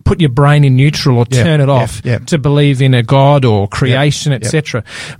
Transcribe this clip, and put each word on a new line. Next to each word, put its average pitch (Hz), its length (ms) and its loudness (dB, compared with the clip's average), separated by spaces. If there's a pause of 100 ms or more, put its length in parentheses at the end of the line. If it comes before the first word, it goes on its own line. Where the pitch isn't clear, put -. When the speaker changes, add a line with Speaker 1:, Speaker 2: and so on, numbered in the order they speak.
Speaker 1:
put 202 160 0
your 151 100 2
brain 147 340 2
in 131 120 2
neutral 139 420 2
or 117 100 2
Speaker 2:
Yeah, 123 140 0
Speaker 1:
turn 156 180 0
it 131 60 0
Speaker 2:
yeah, 139 60 2
Speaker 1:
off 117 320 -2
Speaker 2:
yeah. 120 140 -2
Speaker 1:
to 151 200 -4
believe 143 420 0
in 131 140 2
a 120 80 2
God 135 420 2
or 104 220 2
creation, 139 640 -2
Speaker 2:
Yeah, 127 100 -2
yeah. 110 60 -8
Speaker 1:
et - 40 -6
cetera. 139 340 -4 (360)